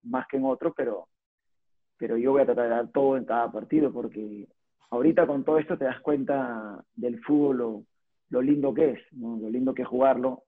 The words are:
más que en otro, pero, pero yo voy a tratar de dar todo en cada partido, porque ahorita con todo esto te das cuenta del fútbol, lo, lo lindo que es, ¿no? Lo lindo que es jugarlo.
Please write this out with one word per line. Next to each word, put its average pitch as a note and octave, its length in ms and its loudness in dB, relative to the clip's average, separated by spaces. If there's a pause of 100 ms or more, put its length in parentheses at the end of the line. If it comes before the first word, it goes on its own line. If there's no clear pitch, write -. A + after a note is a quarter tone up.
más B2 240 -4
que C#3 100 -4
en C3+ 80 0
otro, C3+ 280 -2
pero, A2 360 -6 (880)
pero A2+ 200 -4
yo B2+ 140 2
voy C#3 120 6
a - 20 6
tratar A#2+ 180 2
de A#2 120 0
dar A#2 180 -2
todo C3+ 240 4
en B2 80 -6
cada A#2 260 -2
partido, C3+ 400 0
porque G#2+ 560 -10 (420)
ahorita D#3+ 380 4
con C#3 160 -2
todo D#3 160 4
esto D#3 180 -4
te C#3 60 -4
das B2+ 160 -4
cuenta B2+ 840 -4 (140)
del A#2 300 -6
fútbol, C#3+ 320 4
lo, A2+ 260 -4 (460)
lo B2+ 120 0
lindo C#3 320 2
que D3 180 4
es, A2 80 -8 (120)
¿no? A#2 260 -8
Lo A2 120 -6
lindo B2+ 240 0
que B2+ 80 -6
es B2 80 -4
jugarlo. B2+ 580 2